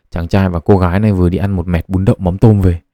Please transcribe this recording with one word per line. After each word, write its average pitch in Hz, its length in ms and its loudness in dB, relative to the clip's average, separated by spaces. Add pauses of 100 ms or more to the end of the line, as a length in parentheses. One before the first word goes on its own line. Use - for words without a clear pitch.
(100)
chàng 85 180 -8
trai 95 200 0
và 87 120 -4
cô 101 180 2
gái 90 220 0
này 107 120 0
vừa 90 160 2
đi 87 100 -2
ăn 98 140 -4
một 87 140 -4
mẹt 85 220 -4
bún 95 160 -2
đậu 113 140 0
mắm 92 200 -4
tôm 104 220 4
về. 90 200 0 (140)